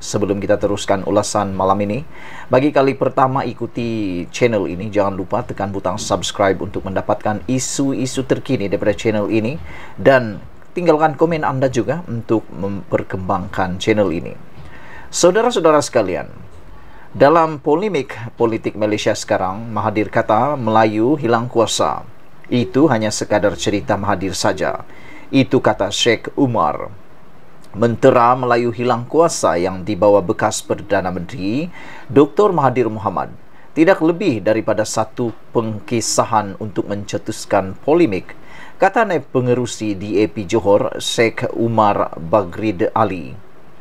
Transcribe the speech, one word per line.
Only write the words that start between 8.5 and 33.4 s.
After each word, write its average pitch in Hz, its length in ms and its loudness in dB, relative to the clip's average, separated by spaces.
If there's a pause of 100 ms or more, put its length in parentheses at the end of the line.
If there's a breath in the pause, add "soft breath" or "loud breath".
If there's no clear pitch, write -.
daripada 101 320 0
channel 107 320 0
ini 113 320 0 (400 loud breath)
dan 117 400 4 (320)
tinggalkan 160 400 4
komen 156 320 2
anda 135 240 2
juga 123 400 -2
untuk 113 400 -2
memperkembangkan 92 1300 -4
channel 104 320 2
ini. 78 240 -4 (800 loud breath)
Saudara-saudara 185 720 4
sekalian, 92 480 -2 (800 loud breath)
dalam 156 480 4
polemik 156 560 0 (240)
politik 110 320 0
Malaysia 107 400 0
sekarang, 101 560 -2
Mahathir 107 400 0
kata 117 480 2
Melayu 110 560 4
hilang 120 320 0
kuasa. 104 560 0 (480)
Itu 131 400 4
hanya 107 240 2
sekadar 101 400 2
cerita 101 480 0
Mahathir 98 320 0
saja. - 480 -2 (480 loud breath)
Itu 131 320 2
kata 104 320 2
Sheikh - 400 0
Umar. 110 560 0 (840)
Mentera 120 640 4
Melayu 120 400 2
hilang 120 320 -2
kuasa 147 480 2
yang 92 320 -2
dibawa 101 320 6
bekas 110 400 0
Perdana 92 480 -2
Menteri, 95 640 -4 (400 loud breath)
Doktor 156 400 4
Mahathir 127 400 2
Mohamad, 90 400 -4 (400 soft breath)